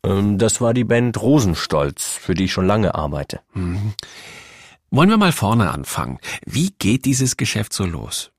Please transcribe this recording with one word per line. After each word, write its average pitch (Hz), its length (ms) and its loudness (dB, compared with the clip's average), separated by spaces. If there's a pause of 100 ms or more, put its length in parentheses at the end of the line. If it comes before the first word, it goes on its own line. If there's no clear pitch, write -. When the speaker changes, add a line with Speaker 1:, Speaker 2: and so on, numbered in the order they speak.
Speaker 1:
Ähm, 98 340 2
das 107 220 2
war 117 140 2
die 123 100 2
Band 117 360 2
Rosenstolz, 90 1000 0
für 92 140 -2
die 95 100 2
ich 92 80 0
schon 92 140 0
lange 104 300 2
arbeite. 73 440 -6 (120)
Speaker 2:
Mhm. 98 400 -4 (960)
Wollen 156 200 4
wir 220 60 4
mal 196 160 4
vorne 104 380 2
anfangen. 65 480 -6 (260)
Wie 175 340 -2
geht 117 260 0
dieses 127 320 0
Geschäft - 360 -4
so 101 120 -2
los? 80 540 -8